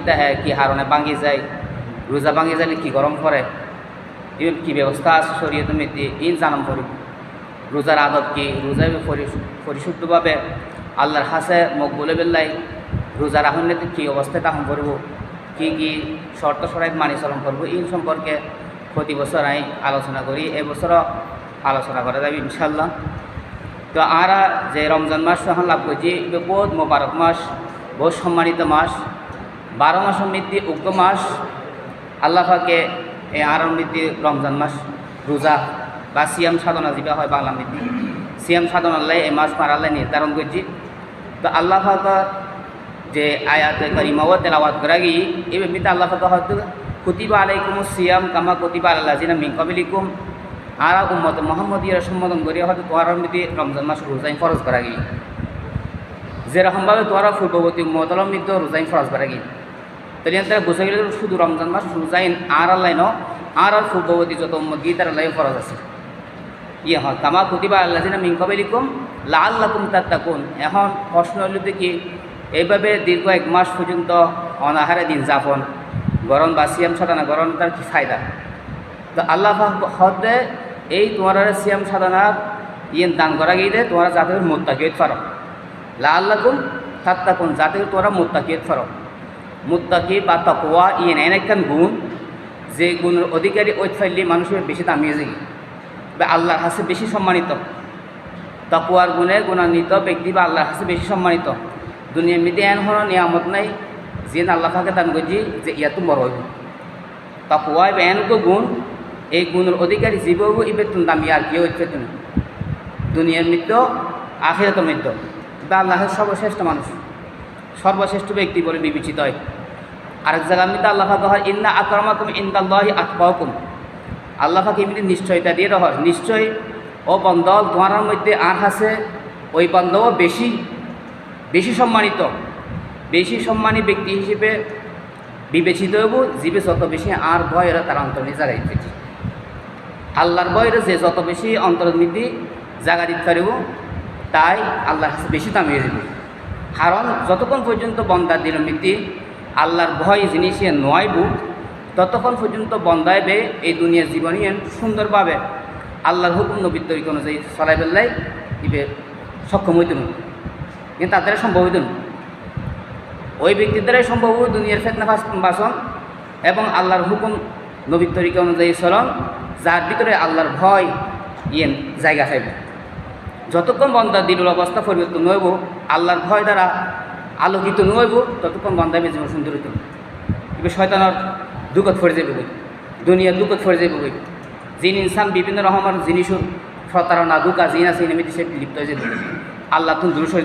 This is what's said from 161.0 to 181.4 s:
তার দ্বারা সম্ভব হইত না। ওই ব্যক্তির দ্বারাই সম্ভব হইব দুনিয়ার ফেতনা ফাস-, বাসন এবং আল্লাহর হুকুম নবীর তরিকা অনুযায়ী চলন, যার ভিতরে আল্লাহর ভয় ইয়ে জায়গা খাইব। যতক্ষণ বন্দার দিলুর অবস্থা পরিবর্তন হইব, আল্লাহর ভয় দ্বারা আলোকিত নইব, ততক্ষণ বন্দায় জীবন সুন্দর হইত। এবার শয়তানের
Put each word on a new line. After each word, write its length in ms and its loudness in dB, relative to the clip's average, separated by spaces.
তার 120 4
দ্বারা 140 2
সম্ভব 280 2
হইত 120 2
না। 120 0
ওই 140 4
ব্যক্তির 280 2
দ্বারাই 200 6
সম্ভব 280 2
হইব 220 2
দুনিয়ার 280 0
ফেতনা 260 -2
ফাস-, 280 2
বাসন 380 2
এবং 220 2
আল্লাহর 280 2
হুকুম 300 0
নবীর 240 4
তরিকা 260 2
অনুযায়ী 340 4
চলন, 320 4
যার 240 4
ভিতরে 260 2
আল্লাহর 340 2
ভয় 260 6
ইয়ে 140 2
জায়গা 240 4
খাইব। 180 0
যতক্ষণ 420 4
বন্দার 340 4
দিলুর 220 4
অবস্থা 320 2
পরিবর্তন 480 2
হইব, 300 4
আল্লাহর 300 4
ভয় 260 2
দ্বারা 220 4
আলোকিত 420 2
নইব, 340 4
ততক্ষণ 340 -2
বন্দায় 360 2
জীবন 160 -6
সুন্দর 240 -4
হইত। 140 -6
এবার 120 -2
শয়তানের 420 4